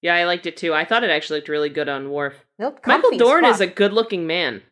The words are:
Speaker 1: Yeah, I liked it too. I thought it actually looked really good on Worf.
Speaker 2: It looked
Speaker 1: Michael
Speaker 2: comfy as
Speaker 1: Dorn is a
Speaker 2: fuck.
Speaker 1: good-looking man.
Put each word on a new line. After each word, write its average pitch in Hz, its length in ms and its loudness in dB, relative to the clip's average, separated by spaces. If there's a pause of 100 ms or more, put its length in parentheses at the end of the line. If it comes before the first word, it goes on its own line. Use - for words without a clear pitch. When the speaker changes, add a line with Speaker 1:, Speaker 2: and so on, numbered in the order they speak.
Speaker 1:
Yeah, 170 140 0
I 175 80 2
liked 175 220 -2
it 165 100 -10
too. 165 180 -4
I 156 100 0
thought 226 200 0
it 196 60 0
actually 151 280 -2
looked 147 100 -10
really 151 200 -4
good 147 200 -4
on 139 220 -8
Worf. 143 240 -6 (240)
Speaker 2:
It 202 60 -8
looked 285 220 -10
Speaker 1:
Michael 277 240 2
Speaker 2:
comfy 254 60 -4
as 240 60 0
Speaker 1:
Dorn 302 220 6
is 220 160 4
a 190 80 2
Speaker 2:
fuck. - 80 -12
Speaker 1:
good-looking 202 500 0
man. 160 460 -4